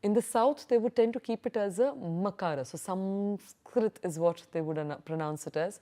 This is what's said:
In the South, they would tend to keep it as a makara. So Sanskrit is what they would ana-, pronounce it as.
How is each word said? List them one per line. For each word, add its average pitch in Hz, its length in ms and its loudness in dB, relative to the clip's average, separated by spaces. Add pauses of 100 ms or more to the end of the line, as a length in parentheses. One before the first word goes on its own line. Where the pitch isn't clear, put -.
In 208 100 4
the 226 80 6
South, 247 460 2
they 240 120 4
would 226 160 0
tend 233 180 4
to 240 60 -4
keep - 260 -4
it 233 100 -2
as 202 240 0
a 196 120 4
makara. 175 720 -2
So 165 120 -14
Sanskrit 196 1300 -4
is 165 140 -4
what 170 240 2 (100)
they 165 100 -2
would 156 180 -2
ana-, 147 260 -6
pronounce 156 400 -4
it 160 100 -10
as. 170 260 -2